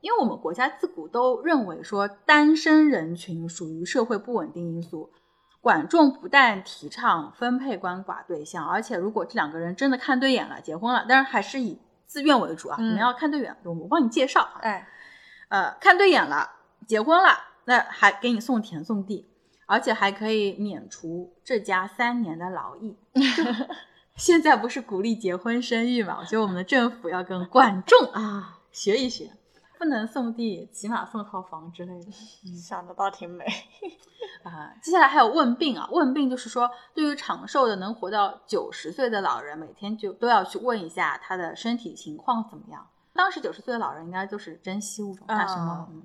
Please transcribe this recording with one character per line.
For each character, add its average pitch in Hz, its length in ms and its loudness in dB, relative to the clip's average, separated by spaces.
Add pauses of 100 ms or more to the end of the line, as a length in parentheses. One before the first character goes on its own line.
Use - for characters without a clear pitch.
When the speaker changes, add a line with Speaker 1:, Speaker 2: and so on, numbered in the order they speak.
Speaker 1:
因 370 120 -4
为 480 60 2
我 320 60 2
们 196 140 -2
国 165 160 -6
家 254 140 0
自 - 180 -6
古 160 220 -10
都 247 340 2
认 285 240 2
为 160 160 -10
说 202 240 -2
单 302 500 6
身 311 320 6
人 170 280 0
群 170 320 -8
属 165 200 -10
于 160 160 -8
社 233 200 0
会 226 120 -2
不 233 180 -6
稳 156 180 -4
定 170 240 -6
因 170 60 -6
素， 165 280 -12 (500)
管 226 280 2
仲 302 240 6
不 - 160 -12
但 233 340 4
提 - 260 -16
倡 185 440 -2
分 247 260 -2
配 262 180 -4
鳏 185 260 -6
寡 - 240 -10
对 156 180 -8
象， 156 220 -8
而 180 140 0
且 226 160 -6
如 185 140 -2
果 214 160 -2
这 - 80 -18
两 165 160 -2
个 160 80 -10
人 170 160 -6
真 269 160 0
的 254 80 0
看 262 200 0
对 262 140 2
眼 214 160 0
了， - 140 -14
结 156 120 -10
婚 226 200 -2
了， 233 120 0
当 226 120 0
然 269 40 6
还 262 200 0
是 277 180 -6
以 208 180 -6 (280)
自 285 160 -8
愿 277 180 6
为 165 140 -4
主 - 160 -14
啊， - 80 -6
Speaker 2:
嗯。 226 100 -4
Speaker 1:
你 - 40 -2
们 214 60 -2
要 240 140 2
看 302 180 -2
对 294 100 -2
眼， 220 220 -6
我 165 240 -10
帮 294 160 2
你 233 60 2
介 262 180 2
绍 302 140 2
啊。 - 220 -4
Speaker 2:
哎。 202 260 -6 (600)
Speaker 1:
呃， 190 280 0
看 370 200 6
对 392 100 8
眼 254 160 4
了， 143 240 -2 (380)
结 214 160 0
婚 320 200 6
了， 349 140 8 (300)
那 240 140 4
还 - 300 4
给 240 220 -2
你 220 80 0
送 233 220 -2
田 160 200 -10
送 202 220 -4
地， 190 240 -10 (380)
而 208 120 2
且 240 140 0
还 196 180 2
可 214 200 -4
以 208 240 0
免 202 340 -8
除 170 460 -12 (100)
这 233 160 0
家 190 260 -2
三 240 360 -2
年 165 160 -6
的 175 100 -8
劳 156 280 -8
役。 214 280 -14
Speaker 2:
<laughs> - 80 -20
Speaker 1:
就 262 80 2 (960)
现 339 240 6
在 302 160 6
不 214 120 -4
是 262 120 -6
鼓 196 220 -6
励 226 120 0
结 185 220 -4
婚 233 240 -2
生 233 240 -2
育 240 180 0
嘛， 185 180 -6
我 - 40 -14
觉 220 120 -4
得 220 60 2
我 214 40 0
们 185 100 -4
的 180 80 -4
政 247 260 2
府 180 200 -10
要 180 120 -4
跟 180 260 -6
管 220 340 6
仲 466 300 8
啊 202 480 -8 (120)
学 202 240 0
一 254 140 -2
学。 - 220 -14 (440)
不 339 100 -6
能 226 200 -2
送 233 280 -6
地， 220 360 -6
起 - 180 -12
码 226 180 -6
送 214 180 -10
套 202 160 -12
房 165 320 -16
之 175 140 -14
类 180 180 -16
的。 208 60 -20 (340)
Speaker 2:
嗯。 180 100 -16
想 175 320 -14
得 180 60 -20
倒 196 180 -4
挺 185 180 -16
美。 175 180 -12 (460)
Speaker 1:
<laughs> - 520 -20
啊， 165 380 -16
接 320 100 -4
下 359 80 6
来 277 80 8
还 285 100 4
有 240 80 10
问 240 300 2
病 277 200 -2
啊， - 140 -8
问 262 220 2
病 277 160 0
就 254 80 -2
是 233 140 -10
说， 247 200 0 (240)
对 311 120 0
于 285 100 -2
长 254 320 -8
寿 269 180 2
的 220 100 0
能 196 180 -8
活 196 160 -8
到 202 360 0
九 - 240 -4
十 - 220 -12
岁 254 160 0
的 214 140 -2
老 123 180 0
人， 147 160 -12
每 160 160 -14
天 208 240 -8
就 196 160 -8
都 233 160 -2
要 214 160 4
去 - 140 -10
问 233 200 -2
一 175 80 -8
下 165 360 -2
他 - 120 -8
的 170 220 -6
身 233 220 -4
体 220 160 -12
情 - 220 -16
况 226 320 -4
怎 208 80 -20
么 214 120 -20
样。 - 180 -20 (280)
当 370 180 2
时 330 80 -10
九 220 100 -6
十 - 120 -14
岁 247 100 -8
的 233 60 -4
老 147 160 -6
人 160 100 -16
应 170 60 -14
该 185 160 -4
就 208 120 -10
是 160 240 -16
珍 196 160 -8
稀 208 240 -10
物 196 120 -10
种， - 120 -20
大 214 200 -2
熊 190 180 -6
猫。 170 80 -4
Speaker 2:
啊。 170 180 -12
Speaker 1:
嗯。 160 140 -18